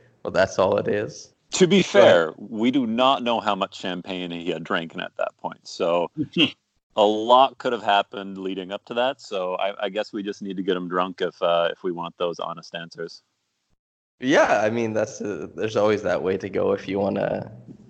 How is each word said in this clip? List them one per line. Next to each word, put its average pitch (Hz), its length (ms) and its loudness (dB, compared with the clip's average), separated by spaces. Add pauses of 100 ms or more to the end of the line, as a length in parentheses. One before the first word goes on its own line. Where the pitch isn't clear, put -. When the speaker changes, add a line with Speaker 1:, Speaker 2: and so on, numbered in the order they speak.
(220)
Speaker 1:
"Well, 92 100 -8
that's 92 260 0
all 101 180 2
it 107 120 -2
is." - 440 -4 (200)
Speaker 2:
To 180 160 6
be 185 140 6
Speaker 1:
Go 196 180 4
ahead. 151 120 10
Speaker 2:
fair, 82 240 4
we 110 360 -2
do 135 120 2
not 123 380 2
know 117 160 0
how 101 160 0
much 95 240 -4
champagne 90 540 -6
he 85 180 -6
had 80 140 -6
drinking 87 360 -6
at 90 180 -10
that - 200 -6
point. - 300 -12
So 87 420 -2 (420)
Speaker 3:
<laughs> - 440 -20
Speaker 2:
a 107 80 6
lot 120 540 4
could 127 140 -2
have 110 120 -4
happened 101 540 0
leading 95 340 -6
up 101 140 -8
to 123 80 -10
that. 127 260 -2
So 92 340 -6
I, 98 300 -4
I 101 40 -2
guess 101 240 -6
we 104 120 -6
just 101 180 -8
need 98 140 -8
to 95 80 -4
get 92 120 0
him 90 120 -6
drunk 90 320 -2
if, 90 200 -4
uh, 85 300 2
if - 140 -10
we 92 80 -4
want 85 260 -10
those 87 220 -4
honest 85 340 -12
answers. 85 480 -14 (1000)
Speaker 1:
Yeah, 135 420 4
I 107 80 2
mean, 113 240 -2
that's, 107 260 -2
uh, 92 340 -6
there's 110 220 -4
always 107 260 2
that 90 200 0
way 95 160 0
to 101 100 -8
go 95 240 0
if 98 160 -4
you 98 100 -2
wanna 101 540 -2 (380)